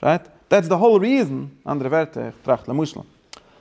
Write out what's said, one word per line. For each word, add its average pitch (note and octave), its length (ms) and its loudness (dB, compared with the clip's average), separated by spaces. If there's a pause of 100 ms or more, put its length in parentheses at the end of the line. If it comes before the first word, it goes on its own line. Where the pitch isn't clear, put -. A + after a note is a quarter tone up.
Right? E3 200 2 (260)
That's F#3 220 2
the F#3 60 2
whole G#3+ 260 4
reason. C#3+ 500 -2 (140)
Andere C3+ 260 -4
Werte, D3+ 460 -4
ich - 60 -20
trachte, B2+ 240 -2
der A#2+ 60 -6
Muschel. D3+ 280 -4 (600)